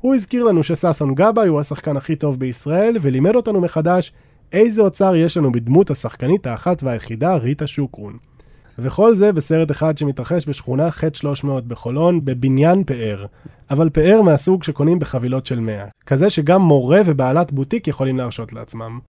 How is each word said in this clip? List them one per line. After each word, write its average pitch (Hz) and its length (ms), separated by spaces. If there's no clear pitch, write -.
הוא 262 140
הזכיר 240 280
לנו 180 200
שששון 151 520
גבאי 214 320
הוא 151 120
השחקן 151 380
הכי 160 180
טוב 143 240
בישראל, 160 640
ולימד 143 340
אותנו 214 260
מחדש 175 520
איזה 214 280
אוצר 190 340
יש 165 220
לנו 143 140
בדמות 120 400
השחקנית 139 560
האחת 135 360
והיחידה, 123 520
ריטה 143 320
שוקרון. 110 500
וכל 196 360
זה 202 160
בסרט 160 400
אחד 156 260
שמתרחש 143 520
בשכונה 139 420
ח' - 120
שלוש 143 300
מאות 131 240
בחולון, 147 580
בבניין 135 580
פאר. 110 420
אבל 151 200
פאר 180 320
מהסוג 180 420
שקונים 165 360
בחבילות 131 460
של 123 140
מאה. 107 260
כזה 151 240
שגם 170 320
מורה 151 440
ובעלת 147 460
בוטיק 139 360
יכולים 135 300
להרשות 117 360
לעצמם. 113 460